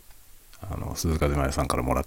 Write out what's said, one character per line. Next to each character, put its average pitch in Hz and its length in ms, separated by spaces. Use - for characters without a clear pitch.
あ - 160
の、 - 180
鈴 80 240
風 73 160
真 71 100
世 - 60
さ 73 120
ん - 40
か - 100
ら 62 60
も 64 100
ら 127 80
っ - 60